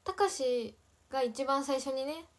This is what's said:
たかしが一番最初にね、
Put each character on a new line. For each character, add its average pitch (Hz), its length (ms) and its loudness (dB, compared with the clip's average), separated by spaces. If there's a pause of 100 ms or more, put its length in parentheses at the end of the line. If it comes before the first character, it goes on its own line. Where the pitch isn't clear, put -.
た 370 100 -4
か 392 140 4
し 247 480 -2 (340)
が 262 120 -2
一 254 240 0
番 277 180 2
最 269 140 0
初 262 160 -2
に 262 100 -2
ね、 311 220 -6 (120)